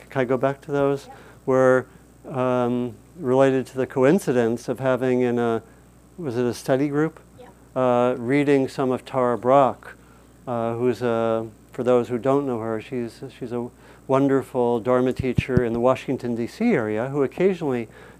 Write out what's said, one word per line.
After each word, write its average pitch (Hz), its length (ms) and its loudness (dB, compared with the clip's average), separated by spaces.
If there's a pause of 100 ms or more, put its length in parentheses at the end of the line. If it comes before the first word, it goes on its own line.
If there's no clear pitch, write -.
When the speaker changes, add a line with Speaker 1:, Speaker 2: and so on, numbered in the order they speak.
(100)
Speaker 1:
can 139 100 -2
I 127 40 2
go 127 120 2
back 135 260 -2
to - 100 -14
those, 139 340 0
Speaker 2:
Yeah. - 80 -20 (320)
Speaker 1:
were, 127 400 4 (420)
um, 123 680 -2 (240)
related 131 500 2
to - 80 -18
the 127 100 -2
coincidence 127 840 0
of 127 120 -6
having 127 400 0
in 120 180 0
a, 117 240 -2 (560)
was 143 180 -8
it 123 80 0
a 117 100 -2
study 139 340 -2
group? 151 320 -4 (200)
Speaker 2:
Yeah. - 80 -20 (260)
Speaker 1:
Uh, 123 440 2
reading 135 500 2
some 131 220 -4
of 123 140 -4
Tara 123 340 0
Brach, 127 560 2 (520)
uh, 117 280 -4
who's 120 280 0
a, 113 440 -2 (260)
for 127 100 -6
those 120 260 4
who 123 100 -4
don't 135 280 0
know 120 140 -4
her, 110 200 -4
she's, 117 420 -10 (160)
she's 117 140 -10
a 120 160 -6 (380)
wonderful 127 760 2
Dharma 127 340 2
teacher 123 500 0
in 113 80 -2
the 117 80 -2
Washington, 123 540 0
D 113 120 -4
C 226 280 0
area 110 340 -2
who 139 140 -2
occasionally 143 680 -2 (320)